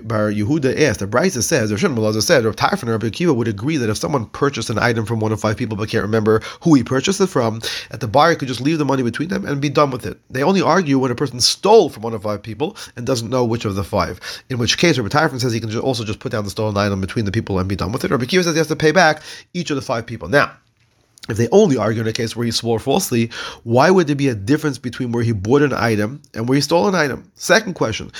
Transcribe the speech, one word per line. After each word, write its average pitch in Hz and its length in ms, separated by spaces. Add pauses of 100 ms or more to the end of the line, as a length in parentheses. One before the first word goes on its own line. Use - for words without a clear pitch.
bar 107 280
Yehuda 123 480
asked, 135 220
the 98 60
Brisa 123 360
says, 113 260
Rav 107 120
Shimon 165 140
ben 110 100
Elazar 107 160
said, 131 240
Rav 107 100
Tarfon - 280
and 117 80
Rabbi 110 160
Akiva 160 280
would 113 140
agree 113 260
that 120 140
if 107 80
someone 143 300
purchased 139 420
an 107 100
item 113 260
from 113 140
one 107 140
of 104 80
five 107 160
people 110 180
but 101 140
can't 110 140
remember 110 360 (220)
who 165 140
he 120 80
purchased 135 360
it 190 80
from, 113 340 (280)
that 117 100
the 127 80
buyer 147 280
could 139 120
just 127 140
leave 156 160
the 151 80
money 135 180
between 120 240
them 190 180
and 143 140
be 147 100
done 143 220
with 123 140
it. - 120 (120)
They 127 140
only 190 180
argue 143 360
when 131 140
a 120 40
person 123 260
stole 196 480
from 104 140
one 113 100
of 101 100
five 104 180
people 113 360 (180)
and 123 100
doesn't 117 240
know 127 140
which 117 220
of 101 100
the 98 80
five, 92 380 (280)
in 123 100
which 117 180
case 165 200
Rabbi 104 120
Tarfon 147 320
says 127 100
he 113 80
can 110 100
ju-, 110 120
also 120 240
just 101 140
put 127 120
down 110 120
the 98 100
stolen 107 240
item 101 240
between 101 240
the 98 60
people 110 260
and 92 100
be 98 80
done 90 160
with 131 120
it. 190 80
Rabbi 131 140
Akiva 180 180
says 165 100
he 156 60
has 151 80
to 151 80
pay 156 160
back 160 320 (320)
each 175 160
of 147 40
the 131 60
five 117 240
people. 110 220
Now, 131 240 (800)
if 107 80
they 117 160
only 190 240
argue 110 240
in 110 60
a 110 40
case 117 240
where 117 80
he 117 80
swore 113 280
falsely, 131 520 (320)
why 127 260
would 185 180
there 147 80
be 139 120
a 123 80
difference 139 420
between 120 360
where 117 100
he 117 80
bought 113 300
an 143 100
item 113 500 (120)
and 120 160
where 135 80
he 143 40
stole 165 280
an 185 60
item? 147 400
Second 196 400
question, - 440